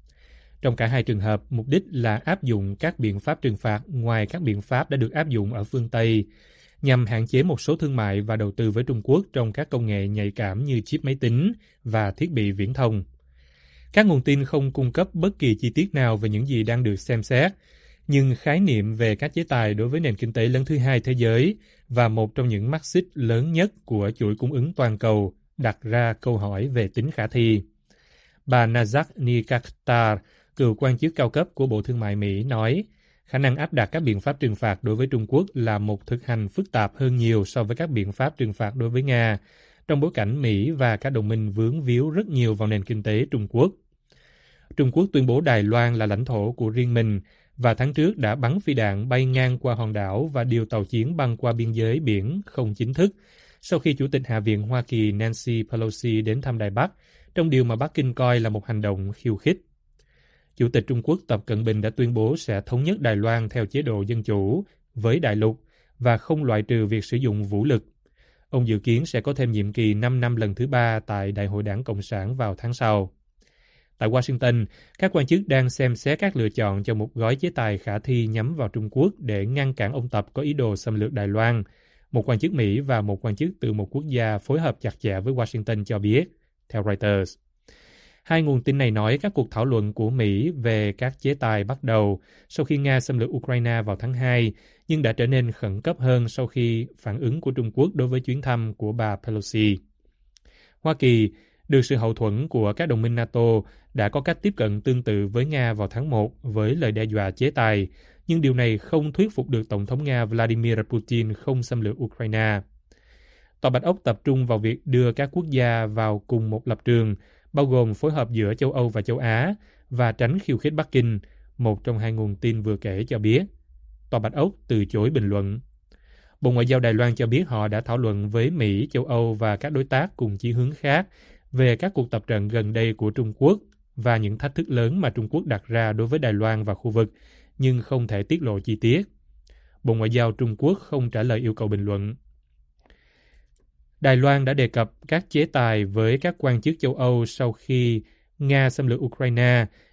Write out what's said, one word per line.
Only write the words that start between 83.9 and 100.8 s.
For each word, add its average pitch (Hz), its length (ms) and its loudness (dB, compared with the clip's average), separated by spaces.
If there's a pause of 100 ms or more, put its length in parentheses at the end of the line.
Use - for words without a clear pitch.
quốc 147 160 -6
gia 113 320 0
phối 147 220 -2
hợp 156 200 -2
chặt - 200 -6
chẽ 98 200 -2
với 127 140 -2
Washington 110 500 -4
cho 110 140 -4
biết, 110 400 2 (300)
theo 107 140 -4
Reuters. 98 520 0 (880)
Hai 160 200 2
nguồn 135 200 2
tin 135 160 0
này 127 120 2
nói 107 280 2
các 202 160 -4
cuộc 123 160 -2
thảo 113 140 -2
luận 107 280 0
của 110 180 -2
Mỹ 113 400 2
về 113 420 0
các 127 280 -6
chế 139 140 0
tài 110 300 0
bắt 135 200 -6
đầu 107 360 2 (280)
sau 139 180 -4
khi 147 120 0
Nga 135 220 2
xâm 127 180 -2
lược 113 120 0
Ukraine 120 520 -2
vào 104 140 -2
tháng 120 180 -6
hai, 123 380 2 (360)
nhưng 156 140 0
đã 113 100 2
trở 120 140 0
nên 123 260 2
khẩn 101 280 -6
cấp 170 180 -4
hơn 127 300 2
sau 127 180 -4
khi 117 400 -2 (120)
phản 104 220 -6
ứng 135 200 -2
của 139 100 -2
Trung 123 240 -4
Quốc 160 200 2
đối 127 140 0
với 127 120 -2
chuyến 127 220 -6
thăm 120 320 -2
của 107 180 -6
bà 110 240 -2
Pelosi. 107 600 0 (1040)